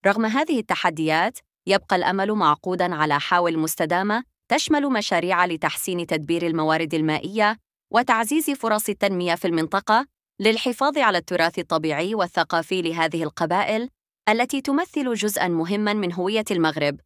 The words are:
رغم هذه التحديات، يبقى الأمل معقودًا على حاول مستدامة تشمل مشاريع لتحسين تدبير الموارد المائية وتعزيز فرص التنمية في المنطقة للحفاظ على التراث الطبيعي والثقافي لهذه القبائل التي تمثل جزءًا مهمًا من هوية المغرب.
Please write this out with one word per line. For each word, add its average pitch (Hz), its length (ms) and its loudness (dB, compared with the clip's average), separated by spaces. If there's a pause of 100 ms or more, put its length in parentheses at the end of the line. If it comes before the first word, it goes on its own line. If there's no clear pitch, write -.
رغم 208 200 2
هذه 269 340 0
التحديات، 165 760 0 (300)
يبقى 196 280 2
الأمل 190 360 0
معقودًا 180 640 0
على 151 240 0
حاول 170 400 2
مستدامة 175 640 0 (280)
تشمل 285 380 0
مشاريع 185 560 2
لتحسين 170 640 -4
تدبير 165 400 -2
الموارد 160 460 0
المائية 190 640 0 (360)
وتعزيز 247 580 2
فرص 220 380 -2
التنمية 180 460 0
في 175 120 -4
المنطقة 190 580 0 (360)
للحفاظ 240 560 0
على 220 200 2
التراث 170 420 0
الطبيعي 160 560 -2
والثقافي 175 680 0
لهذه 165 420 0
القبائل 180 680 -2 (400)
التي 247 320 0
تمثل 277 520 -2
جزءًا 208 340 -2
مهمًا 185 460 -2
من 196 200 -2
هوية 196 380 -2
المغرب. 151 540 0